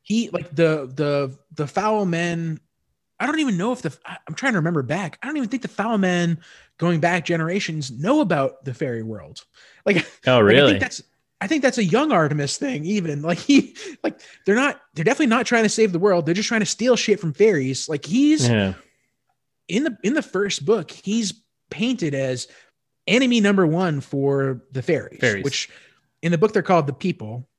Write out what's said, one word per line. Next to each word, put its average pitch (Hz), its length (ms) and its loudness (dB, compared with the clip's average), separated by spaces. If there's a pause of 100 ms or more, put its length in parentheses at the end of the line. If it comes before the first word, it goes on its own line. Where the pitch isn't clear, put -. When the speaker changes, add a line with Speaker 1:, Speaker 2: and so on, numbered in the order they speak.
Speaker 1:
he, 220 300 -4
like, 175 260 -6
the, 156 380 0
the, 143 420 -2 (180)
the 147 120 -4
foul 208 400 0
men, 165 520 -4 (640)
I 240 60 -2
don't 311 140 -2
even 240 180 0
know 214 140 -2
if 247 100 -8
the, 151 120 -6 (120)
I, 175 100 -16 (100)
I'm 160 80 -12
trying 262 200 -2
to 190 60 2
remember 160 220 0
back. 151 400 -6
I - 40 -10
don't 302 100 -6
even 247 140 -4
think 262 100 -4
the - 80 -10
foul 214 300 -4
men 175 400 0 (400)
going 165 220 0
back 170 260 0
generations 165 640 -4
know 185 320 0
about 151 420 -2
the 135 80 -8
fairy 120 300 -6
world. 110 420 -14 (400)
Like, 196 140 2 (180)
<laughs> - 100 -4
Speaker 2:
Oh, 127 40 4
Speaker 1:
like, 127 60 8
I - 20 8
Speaker 2:
really? 120 320 8
Speaker 1:
think 98 100 2
that's, - 220 -6 (360)
I 196 100 -8
think 311 120 0
that's 254 160 0
a 226 80 0
young 247 280 2
Artemis 147 440 0
thing, 202 300 -6
even. 165 340 -4
Like, 165 160 -2
he, - 400 2 (260)
like, - 160 -6 (280)
they're 196 80 2
not, 262 260 -2 (140)
they're 160 100 -4
definitely 277 220 2
not 226 180 2
trying 226 200 2
to 214 40 4
save 214 240 2
the 170 60 -2
world. 175 260 2
They're 160 100 0
just 208 140 -2
trying 226 120 0
to 202 60 0
steal 240 300 0
shit 220 240 0
from 160 140 -4
fairies. 143 560 2
Like, 151 160 -6
he's 254 420 4
Speaker 2:
Yeah. 104 240 2 (960)
Speaker 1:
in 214 160 0
the, 254 180 -4
in 220 120 0
the 302 80 -2
first 190 420 -4
book, 190 260 0
he's 208 440 -4 (340)
painted 220 460 -4
as 131 340 -4 (580)
enemy 240 360 2
number 196 240 4
one 160 340 0
for 139 640 -2 (100)
the 131 80 -6
fairies, - 400 -4
Speaker 2:
Fairies. 127 240 0
Speaker 1:
which - 240 -6 (540)
in 170 100 0
the 165 60 0
book 208 160 2
they're 190 80 2
called 165 240 2
the 139 80 -6
people. 127 520 -8 (120)